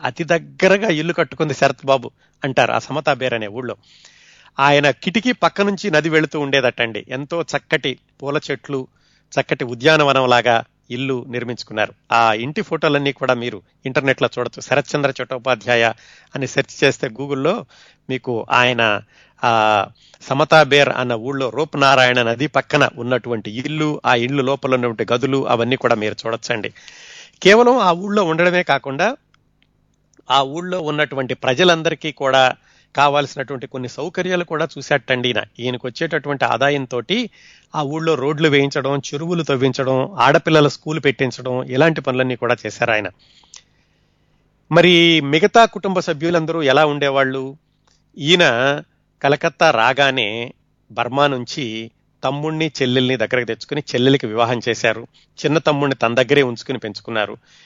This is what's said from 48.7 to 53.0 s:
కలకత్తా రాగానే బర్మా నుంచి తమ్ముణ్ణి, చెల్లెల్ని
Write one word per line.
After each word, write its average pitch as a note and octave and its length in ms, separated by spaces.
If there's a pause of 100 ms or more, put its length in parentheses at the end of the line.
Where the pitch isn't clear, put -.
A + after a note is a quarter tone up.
కలకత్తా D#3 480
రాగానే B2 840 (360)
బర్మా A#2+ 360
నుంచి A#2+ 640 (340)
తమ్ముణ్ణి, D#3 480 (100)
చెల్లెల్ని B2+ 340